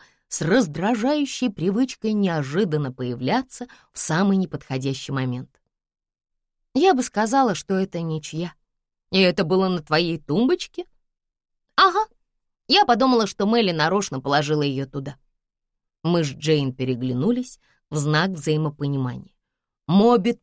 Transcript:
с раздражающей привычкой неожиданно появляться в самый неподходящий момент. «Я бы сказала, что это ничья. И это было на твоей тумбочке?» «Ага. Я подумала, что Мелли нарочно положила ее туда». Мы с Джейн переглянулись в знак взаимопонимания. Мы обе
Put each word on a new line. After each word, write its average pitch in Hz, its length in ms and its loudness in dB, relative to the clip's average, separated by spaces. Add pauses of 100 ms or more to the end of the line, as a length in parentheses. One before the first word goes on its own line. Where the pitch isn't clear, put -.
(280)
с - 140 -8
раздражающей 233 1080 0
привычкой 214 640 -2
неожиданно 160 800 0
появляться 131 760 -4 (260)
в - 60 -6
самый 196 360 2
неподходящий 135 800 -4
момент. 127 480 -6 (1120)
«Я 359 200 4
бы 254 80 2
сказала, 226 540 0
что 190 200 -4
это 185 260 -2
ничья. 160 520 -6 (580)
И 190 80 2
это 185 260 2
было 185 240 2
на 180 120 -2
твоей 160 380 0
тумбочке?» 269 680 -2 (960)
«Ага. 392 240 4 (640)
Я 381 160 4
подумала, 247 420 4
что 196 200 -4
Мелли 220 260 2
нарочно 165 480 0
положила 147 440 0
ее 139 220 -2
туда». 139 320 -10 (840)
Мы 170 220 2
с - 20 -4
Джейн 143 460 0
переглянулись 131 840 -2 (320)
в 147 60 -8
знак 151 360 0
взаимопонимания. 143 1000 -4 (540)
Мы 214 260 6
обе 233 300 0